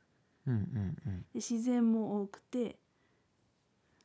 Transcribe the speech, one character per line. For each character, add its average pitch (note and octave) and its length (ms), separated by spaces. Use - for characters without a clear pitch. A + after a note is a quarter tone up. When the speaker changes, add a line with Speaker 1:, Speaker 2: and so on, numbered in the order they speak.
Speaker 1:
う C3+ 40
ん A#2+ 40
う - 20
ん G2 400
う G2+ 40
ん。 F#2 100
Speaker 2:
で、 - 140
自 A#3 260
然 A#3+ 320
も G#3 300
多 G3 60
く - 140
て、 A#3+ 360